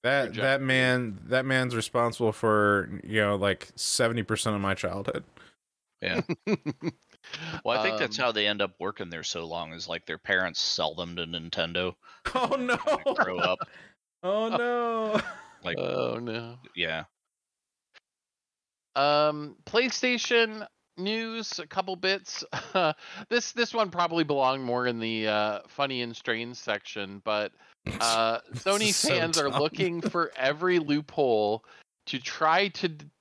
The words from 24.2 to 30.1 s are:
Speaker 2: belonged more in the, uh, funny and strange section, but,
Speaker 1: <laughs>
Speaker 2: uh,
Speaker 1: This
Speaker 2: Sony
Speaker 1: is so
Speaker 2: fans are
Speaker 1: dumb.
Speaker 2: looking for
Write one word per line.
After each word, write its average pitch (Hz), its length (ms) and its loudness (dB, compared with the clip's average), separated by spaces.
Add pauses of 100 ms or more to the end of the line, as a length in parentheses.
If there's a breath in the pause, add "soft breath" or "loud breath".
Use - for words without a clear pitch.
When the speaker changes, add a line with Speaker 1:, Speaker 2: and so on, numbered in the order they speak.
Speaker 2:
belonged 135 400 2
more 123 220 0
in 117 120 0
the, 113 300 0
uh, 107 400 2
funny 135 340 -2
and 117 140 -8
strange 117 400 -4
section, 101 680 -6
but, 104 280 0 (340 soft breath)
Speaker 1:
<laughs> - 140 -6
Speaker 2:
uh, 113 380 4 (120)
Speaker 1:
This 123 140 -10
Speaker 2:
Sony 208 260 4
Speaker 1:
is 190 60 2
so - 120 2
Speaker 2:
fans 165 300 2
are 143 120 2
Speaker 1:
dumb. 139 100 0
Speaker 2:
looking 170 400 0
for 170 360 -2